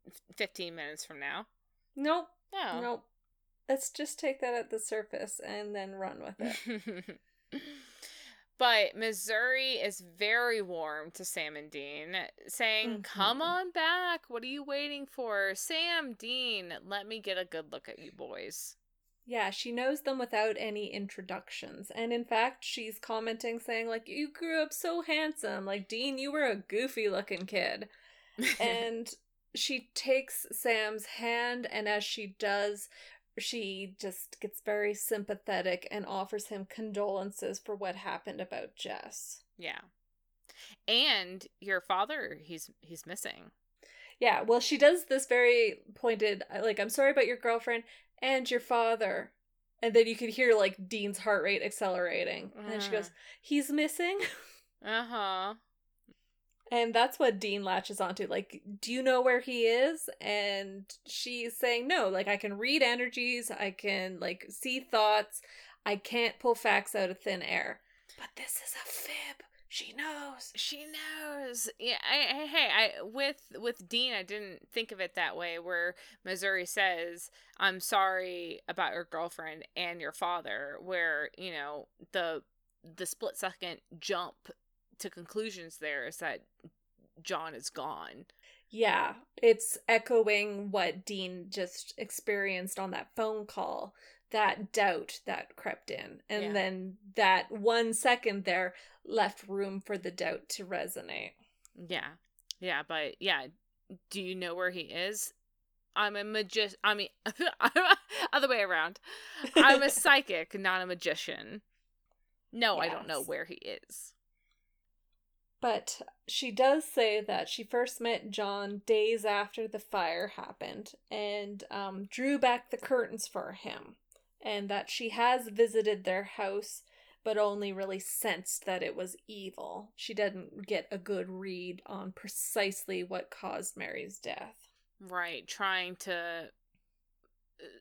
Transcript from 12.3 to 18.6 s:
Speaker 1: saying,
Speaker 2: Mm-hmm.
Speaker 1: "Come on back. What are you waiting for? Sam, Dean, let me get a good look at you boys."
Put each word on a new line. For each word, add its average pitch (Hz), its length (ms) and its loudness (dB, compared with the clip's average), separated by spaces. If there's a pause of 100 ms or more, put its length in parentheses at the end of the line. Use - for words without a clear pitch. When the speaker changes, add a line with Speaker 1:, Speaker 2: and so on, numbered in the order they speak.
Speaker 1:
saying, 220 400 2
Speaker 2:
Mm-hmm. 208 140 -4
Speaker 1:
"Come 220 380 2
on 359 300 0
back. 349 560 2
What 240 160 -8
are 254 40 -8
you 277 180 -8
waiting 285 440 -4
for? 202 460 0
Sam, 320 640 -2
Dean, 226 540 -4 (120)
let 202 220 -6
me 220 140 -8
get 190 160 -2
a 185 80 -2
good 160 260 -8
look 131 160 -10
at - 120 -14
you - 120 -16
boys." 104 640 -10 (500)